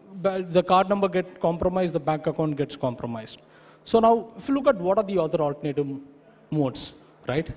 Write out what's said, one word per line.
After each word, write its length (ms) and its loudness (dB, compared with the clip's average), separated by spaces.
ba-, 360 -2
the 140 4
card 240 4
number 220 0
get 320 -4
compromised, 520 0
the 60 -2
bank 280 -2
account 280 0
gets 220 -4
compromised. 640 -8
So 160 4
now, 380 4
if 100 -12
you 80 0
look 120 2
at 100 4
what 200 2
are 60 2
the 160 0
other 200 0
alternative 480 -2
modes, 440 -2
right? 300 -2